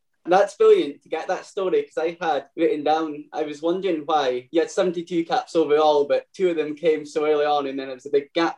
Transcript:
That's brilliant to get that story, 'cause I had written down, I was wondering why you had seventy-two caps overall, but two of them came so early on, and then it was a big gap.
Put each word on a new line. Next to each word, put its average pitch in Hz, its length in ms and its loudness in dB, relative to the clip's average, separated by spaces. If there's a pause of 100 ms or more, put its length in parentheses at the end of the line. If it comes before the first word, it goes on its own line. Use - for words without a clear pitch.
(260)
That's 190 300 2
brilliant 196 460 4
to - 80 -20
get 160 180 -6
that 180 160 -6
story, 180 380 -2
'cause - 200 -10
I 170 160 -4
had 156 280 -2 (100)
written 156 260 0
down, 151 480 -2
I - 120 -6
was 151 180 -8
wondering 175 460 -2
why 135 440 -2
you 165 100 2
had 156 100 0
seventy-two 175 560 -2
caps - 280 -4
overall, 151 520 4
but 131 260 -2
two 185 160 0
of 165 80 -2
them 151 180 -4
came 156 300 0
so 151 220 -4
early 147 180 2
on, 147 220 0
and 135 120 -8
then 135 120 -8
it 131 40 -12
was 127 120 -18
a 143 40 -14
big 143 220 0
gap. 165 260 0